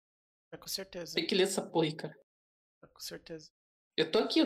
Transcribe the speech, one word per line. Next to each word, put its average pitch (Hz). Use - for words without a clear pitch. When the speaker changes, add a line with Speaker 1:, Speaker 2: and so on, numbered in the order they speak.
Speaker 1:
É, 160
com -
certeza. 180
Speaker 2:
Tem 165
que -
ler 190
essa 196
porra 156
aí, 151
cara. -
Speaker 1:
É, -
com -
certeza. 165
Speaker 2:
Eu 160
tô -
aqui 277